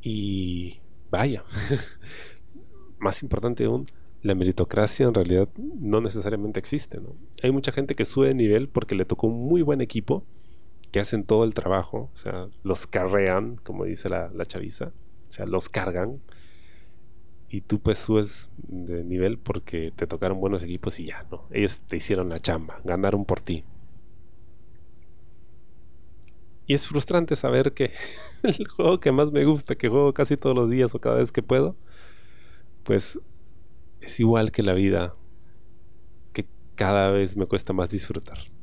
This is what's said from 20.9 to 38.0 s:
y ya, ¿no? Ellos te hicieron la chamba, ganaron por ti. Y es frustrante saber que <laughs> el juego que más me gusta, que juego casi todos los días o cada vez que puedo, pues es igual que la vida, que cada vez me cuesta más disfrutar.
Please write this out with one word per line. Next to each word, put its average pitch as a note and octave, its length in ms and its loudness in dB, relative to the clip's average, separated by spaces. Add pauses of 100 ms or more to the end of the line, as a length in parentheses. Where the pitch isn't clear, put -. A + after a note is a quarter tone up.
y E2 60 -6
ya, - 260 -8
¿no? - 200 -10
Ellos G2+ 300 2
te - 160 -4
hicieron F#2 320 0
la E2 100 -4
chamba, E2 440 -2
ganaron G2 420 2
por F#2 140 2
ti. D#2+ 240 -4 (3000)
Y - 80 2
es C#3+ 140 2
frustrante D#3 480 2
saber C3 380 4
que - 200 0 (260)
<laughs> - 240 -12
el G#3 240 2
juego E3+ 320 4
que C#3 120 4
más D3 200 6
me C#3+ 140 6
gusta, C#3+ 300 4
que B2 140 2
juego C#3 240 6
casi C#3+ 240 4
todos C3+ 180 4
los A#2+ 140 4
días B2+ 240 4
o B2 60 -2
cada A#2+ 180 2
vez B2 140 4
que - 100 2
puedo, C3+ 340 4 (1080)
pues G#2 360 2 (840)
es - 180 -10
igual A2+ 320 6
que A2+ 120 0
la G2 100 4
vida, F#2 420 4 (1160)
que - 120 -4 (300)
cada G2 360 4
vez G2 240 4
me G2 100 2
cuesta - 280 0
más F2+ 160 2
disfrutar. - 480 -4 (260)